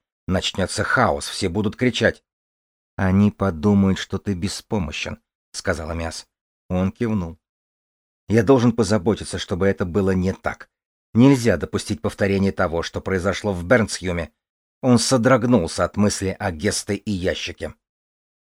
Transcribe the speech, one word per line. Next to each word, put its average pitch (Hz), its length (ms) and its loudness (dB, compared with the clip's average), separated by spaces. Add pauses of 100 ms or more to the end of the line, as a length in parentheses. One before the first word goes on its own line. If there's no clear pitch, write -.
(260)
Начнется 92 580 -2
хаос, 92 440 0
все - 200 -4
будут 101 280 -2
кричать». 120 480 0 (720)
«Они 95 340 4
подумают, 98 680 2
что - 200 -8
ты 101 160 -6
беспомощен», — 90 880 -8 (320)
сказала 82 400 -4
Миас. 82 340 -8 (420)
Он 92 220 0
кивнул. 98 480 -4 (880)
«Я 110 140 4
должен 120 300 6
позаботиться, 101 680 0
чтобы 95 300 -2
это 98 160 0
было 95 260 0
не 92 220 0
так. - 380 -8 (440)
Нельзя 120 420 6
допустить - 460 -4
повторения 98 500 0
того, 85 300 -2
что - 180 -8
произошло 95 520 -2
в 87 120 -6
Бернсхюме». 90 680 0 (500)
Он 123 160 4
содрогнулся 117 840 2
от - 120 -4
мысли 98 420 0
о 101 140 -4
Гесте 92 420 -4
и 101 160 -6
ящике. 85 640 -6 (760)